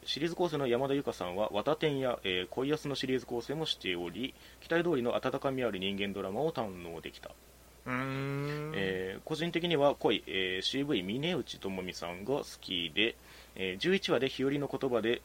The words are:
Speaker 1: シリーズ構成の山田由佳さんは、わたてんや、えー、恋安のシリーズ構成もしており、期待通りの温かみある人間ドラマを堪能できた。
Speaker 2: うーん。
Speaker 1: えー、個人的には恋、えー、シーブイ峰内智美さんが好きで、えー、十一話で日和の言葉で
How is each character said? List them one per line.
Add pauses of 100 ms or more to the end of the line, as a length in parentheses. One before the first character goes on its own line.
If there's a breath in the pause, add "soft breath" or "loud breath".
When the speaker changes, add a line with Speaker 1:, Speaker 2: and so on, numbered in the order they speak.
Speaker 1:
シ
リ
ー
ズ
構
成
の
山
田
由
佳
さ
ん
は、
わ
た
て
ん
や、
え
ー、
恋
安
の
シ
リ
ー
ズ
構
成
も
し
て
お
り、 (280 soft breath)
期
待
通
り
の
温
か
み
あ
る
人
間
ド
ラ
マ
を
堪
能
で
き
た。 (540)
Speaker 2:
う
ー
ん。
Speaker 1:
え
ー、
個
人
的
に
は
恋、
え
ー、
シ
ー
ブ
イ
峰
内
智
美
さ
ん
が
好 (180)
き
で、 (400 soft breath)
え
ー、
十
一
話
で
日
和
の
言
葉
で